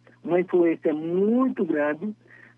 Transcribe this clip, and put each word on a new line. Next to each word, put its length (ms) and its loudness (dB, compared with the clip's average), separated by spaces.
uma 160 2
influência 520 2
muito 720 0
grande 480 -2